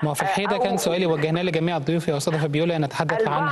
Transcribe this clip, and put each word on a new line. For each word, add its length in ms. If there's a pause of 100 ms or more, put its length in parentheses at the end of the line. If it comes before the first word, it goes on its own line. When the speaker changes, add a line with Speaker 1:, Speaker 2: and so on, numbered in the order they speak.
Speaker 1:
ما 100
في 80
الحقيقة 340
Speaker 2:
آه، 20
Speaker 1:
ده 60
كان 80
Speaker 2:
أو 60
Speaker 1:
سؤالي 280
وجهناه 380
لجميع 340
الضيوف 300
يا 100
أستاذة 200
فابيولا، 400
نتحدث 500
عن 160
Speaker 2:
البعض، 80